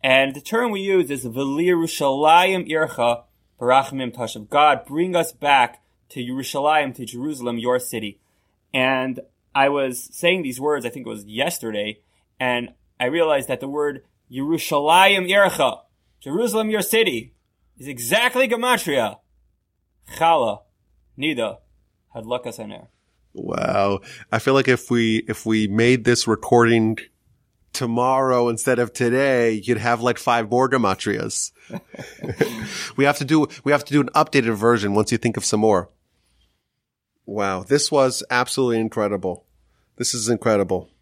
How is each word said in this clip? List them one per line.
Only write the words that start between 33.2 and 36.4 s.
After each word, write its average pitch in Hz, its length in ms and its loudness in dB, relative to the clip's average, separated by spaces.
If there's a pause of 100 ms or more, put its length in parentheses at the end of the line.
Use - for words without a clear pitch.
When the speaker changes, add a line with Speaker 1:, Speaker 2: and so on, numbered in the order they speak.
Speaker 2:
do, 151 220 2 (160)
we 143 80 0
have 143 140 2
to - 80 -8
do 147 80 4
an 123 140 0
updated 135 400 2
version 104 380 2
once 107 180 2
you 120 60 0
think 113 200 -2
of - 80 -6
some 107 140 0
more. 104 300 2 (1400)